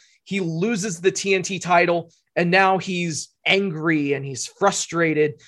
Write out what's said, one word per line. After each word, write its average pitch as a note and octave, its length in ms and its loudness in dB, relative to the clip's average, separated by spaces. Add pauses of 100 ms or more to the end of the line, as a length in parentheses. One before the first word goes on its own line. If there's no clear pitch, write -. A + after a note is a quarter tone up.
(260)
He G3 140 -4
loses F3 640 -2
the F#3 100 2
T G3 220 -2
N F#3 80 0
T F#3 160 -6
title, F3 540 2 (240)
and F3 160 0
now F#3+ 260 6
he's F3 520 -6 (160)
angry D#3 680 0
and C3+ 100 -4
he's C3+ 220 -8
frustrated, D#3+ 1040 0